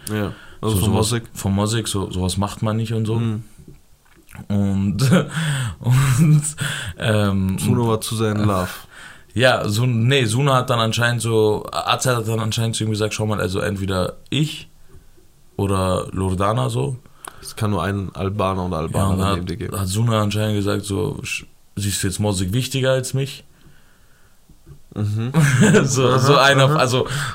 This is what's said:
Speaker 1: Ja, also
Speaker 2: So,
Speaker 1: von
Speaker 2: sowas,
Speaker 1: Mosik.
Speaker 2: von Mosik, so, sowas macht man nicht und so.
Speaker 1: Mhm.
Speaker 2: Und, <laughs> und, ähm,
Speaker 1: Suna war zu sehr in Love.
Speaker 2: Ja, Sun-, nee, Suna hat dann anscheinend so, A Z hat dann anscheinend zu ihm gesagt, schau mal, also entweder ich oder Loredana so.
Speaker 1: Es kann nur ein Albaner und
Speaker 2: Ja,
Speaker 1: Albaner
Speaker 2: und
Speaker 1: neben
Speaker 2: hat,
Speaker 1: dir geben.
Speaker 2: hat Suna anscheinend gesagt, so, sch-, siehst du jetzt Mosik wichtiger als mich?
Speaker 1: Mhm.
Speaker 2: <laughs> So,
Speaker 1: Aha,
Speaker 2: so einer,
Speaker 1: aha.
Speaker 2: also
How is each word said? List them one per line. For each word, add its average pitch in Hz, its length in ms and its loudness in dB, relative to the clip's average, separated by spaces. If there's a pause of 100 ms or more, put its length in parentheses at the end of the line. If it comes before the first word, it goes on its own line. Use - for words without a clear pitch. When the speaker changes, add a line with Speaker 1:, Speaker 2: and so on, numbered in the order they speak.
Speaker 1:
Ja, 104 240 -2 (280)
also 107 160 0
Speaker 2:
So, 90 60 2
Speaker 1:
von 107 100 2
Speaker 2:
sowas, 110 180 2
Speaker 1:
Mosik. 117 140 -2 (100)
Speaker 2:
von 98 180 -2
Mosik, 107 360 0
so, 95 240 -4
sowas 92 240 0
macht 101 260 -2
man 107 140 0
nicht 113 160 -2
und 110 140 -2
so. 113 100 0
Speaker 1:
Mhm. 113 260 -2 (1040)
Speaker 2:
Und, 101 640 0
<laughs> 143 680 0
und, 135 640 4 (560)
ähm, 98 600 0
Speaker 1:
Suna 120 300 2
war 110 120 2
zu - 140 -6
sehr 110 180 0
in 104 120 0
Love. 92 240 0 (680)
Speaker 2:
Ja, 113 340 4
Sun-, 113 380 2
nee, 131 200 4
Suna 131 300 2
hat 123 140 0
dann 120 80 2
anscheinend 117 440 0
so, 110 500 2
A 117 260 -2
Z 127 160 0
hat 110 140 -2
dann 113 100 0
anscheinend 110 380 -2
zu 110 80 -2
ihm 110 60 0
gesagt, 107 240 -2
schau 107 120 -2
mal, 104 140 -2
also 95 180 -2
entweder 95 600 -2 (100)
ich 151 400 -2 (880)
oder 95 560 0
Loredana 98 580 0
so. 127 260 -2 (460)
Speaker 1:
Es - 120 -16
kann 107 160 -2
nur 92 120 0
ein 98 320 -2
Albaner 95 500 -2
und 90 80 -4
Speaker 2:
Ja, 82 60 -2
Speaker 1:
Albaner 95 320 -2
Speaker 2:
und 95 80 0
Speaker 1:
neben 95 240 0
Speaker 2:
hat, 90 80 -6
Speaker 1:
dir 85 60 -6
geben. 92 220 -6
Speaker 2:
hat 95 100 -4
Suna 110 340 0
anscheinend 107 340 0
gesagt, 101 300 0
so, 98 360 -2
sch-, - 220 -8 (320)
siehst 101 260 -4
du 101 40 0
jetzt 90 120 -4
Mosik 98 360 0
wichtiger 127 380 0
als 131 220 -2
mich? 135 300 -4 (1500)
Speaker 1:
Mhm. 107 380 -2 (260)
Speaker 2:
<laughs> 185 260 6
So, 131 240 2
Speaker 1:
Aha, 131 100 4
Speaker 2:
so 139 180 6
einer, 139 280 6
Speaker 1:
aha. 147 120 4
Speaker 2:
also 123 300 2 (280)